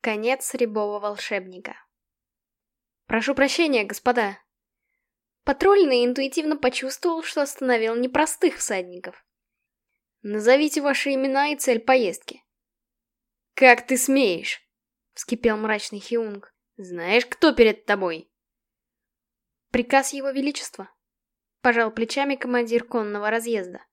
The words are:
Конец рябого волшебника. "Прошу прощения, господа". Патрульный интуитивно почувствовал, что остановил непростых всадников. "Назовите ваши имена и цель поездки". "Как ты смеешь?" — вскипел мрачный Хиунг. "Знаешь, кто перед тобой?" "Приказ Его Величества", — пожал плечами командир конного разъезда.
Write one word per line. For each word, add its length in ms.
Конец 540
рябого 460
волшебника. 760
"Прошу 280
прощения, 480
господа". 560
Патрульный 640
интуитивно 520
почувствовал, 680
что 180
остановил 540
непростых 640
всадников. 680
"Назовите 600
ваши 320
имена 340
и 80
цель 240
поездки". 640
"Как 300
ты 120
смеешь?" — 680
вскипел 420
мрачный 420
Хиунг. 560
"Знаешь, 500
кто 260
перед 340
тобой?" 440
"Приказ 400
Его 180
Величества", — 640
пожал 300
плечами 460
командир 480
конного 460
разъезда. 640